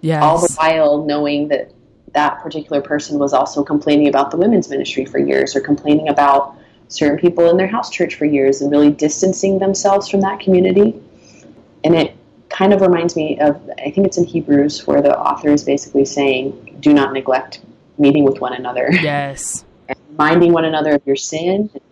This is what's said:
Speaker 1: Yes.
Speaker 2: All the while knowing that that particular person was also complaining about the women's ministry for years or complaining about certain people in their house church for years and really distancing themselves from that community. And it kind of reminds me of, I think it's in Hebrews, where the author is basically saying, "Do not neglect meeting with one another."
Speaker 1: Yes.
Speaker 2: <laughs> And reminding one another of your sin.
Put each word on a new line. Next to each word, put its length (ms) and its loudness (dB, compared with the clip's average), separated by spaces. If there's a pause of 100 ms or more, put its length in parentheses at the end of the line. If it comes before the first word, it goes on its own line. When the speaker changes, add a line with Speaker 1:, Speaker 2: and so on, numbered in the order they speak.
Speaker 1:
Yes. 220 -2
Speaker 2:
All 160 4
the 180 0
while 480 2
knowing 440 -2
that 220 -4 (440)
that 280 -2
particular 380 -6
person 380 -4
was 140 0
also 300 0
complaining 460 2
about 220 0
the 80 -6
women's 320 2
ministry 340 -4
for 140 -6
years 360 0
or 60 0
complaining 480 0
about 460 2 (340)
certain 300 -2
people 320 2
in 80 4
their 100 0
house 220 -6
church 260 -4
for 80 -4
years 380 2
and 80 -2
really 200 4
distancing 680 -2
themselves 500 0
from 140 0
that 180 -4
community. 540 2 (920)
And 100 4
it 220 0 (320)
kind 240 0
of 80 2
reminds 360 2
me 240 -4
of, 200 2 (240)
I 60 -6
think 160 0
it's 120 -2
in 60 2
Hebrews, 640 0
where 160 2
the 160 2
author 320 -2
is 140 2
basically 400 0
saying, 760 -4
"Do 120 4
not 200 2
neglect 480 -4 (380)
meeting 260 4
with 160 2
one 140 -6
another." 380 -4
Speaker 1:
Yes. 800 -4
Speaker 2:
<laughs> 40 -20 (120)
And 120 -12 (140)
reminding 420 2
one 100 0
another 300 0
of 100 0
your 120 0
sin. 520 -4 (240)